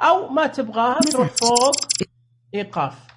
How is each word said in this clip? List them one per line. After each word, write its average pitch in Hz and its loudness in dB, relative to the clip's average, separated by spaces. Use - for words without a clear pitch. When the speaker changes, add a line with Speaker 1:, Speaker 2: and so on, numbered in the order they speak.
Speaker 1:
أو 349 2
ما 294 0
تبغاها 233 -2
تروح 254 2
Speaker 2:
مسافة. - -4
Speaker 1:
فوق 247 4
إيقاف. 196 -6